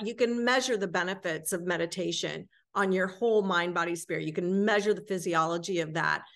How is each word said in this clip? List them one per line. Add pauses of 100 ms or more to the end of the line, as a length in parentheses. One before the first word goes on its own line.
you
can
measure
the
benefits
of
meditation (280)
on
your
whole
mind,
body,
spirit.
You
can
measure
the
physiology
of
that. (120)